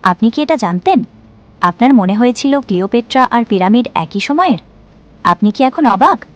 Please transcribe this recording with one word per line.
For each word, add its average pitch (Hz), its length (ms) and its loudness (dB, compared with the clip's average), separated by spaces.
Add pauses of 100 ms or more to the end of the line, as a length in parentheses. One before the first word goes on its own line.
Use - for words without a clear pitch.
আপনি 190 260 0
কি 285 120 -4
এটা 302 140 -2
জানতেন? 220 480 -2 (580)
আপনার 233 320 2
মনে 196 200 2
হয়েছিল 247 480 0
ক্লিওপেট্রা 233 680 -2
আর 233 140 0
পিরামিড 208 480 0
একই 165 260 -4
সময়ের? 294 380 0 (680)
আপনি 208 280 0
কি 262 120 -2
এখন 262 220 0
অবাক? 233 400 2 (100)